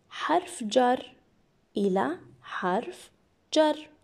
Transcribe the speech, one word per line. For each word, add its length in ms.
حرف 540
جر، 500
إلى 420
حرف 680
جر. 360